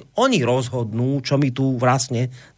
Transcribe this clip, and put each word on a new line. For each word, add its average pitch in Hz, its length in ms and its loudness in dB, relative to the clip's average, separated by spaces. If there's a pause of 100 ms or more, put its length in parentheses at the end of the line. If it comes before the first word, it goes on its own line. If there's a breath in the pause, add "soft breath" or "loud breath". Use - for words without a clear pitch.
(120)
oni 220 320 2
rozhodnú, 123 800 -2
čo 143 160 2
my 139 80 2
tu 127 320 -2
vlastne 127 480 0 (300 loud breath)